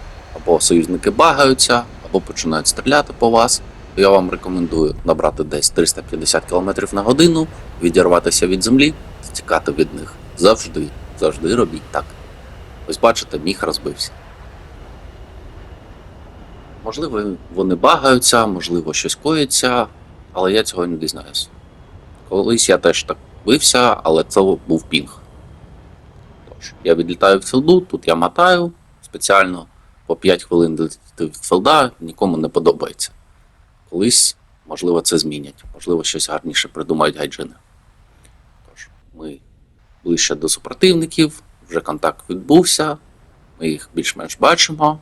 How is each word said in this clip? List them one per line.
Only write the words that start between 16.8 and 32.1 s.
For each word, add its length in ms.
Можливо, 520
вони 200
багаються, 720
можливо, 460
щось 220
коїться, 720
але 200
я 100
цього 240
не 100
дізнаюсь. 520
Колись 400
я 100
теж 240
так 140
бився, 560
але 220
це 160
був 420
пінг. 360
Тож, 260
я 100
відлітаю 440
в 40
філду, 380
тут 280
я 60
мотаю 580
спеціально 640
по 100
п'ять 280
хвилин 320
до, 120
до 100
філда, 600
нікому 360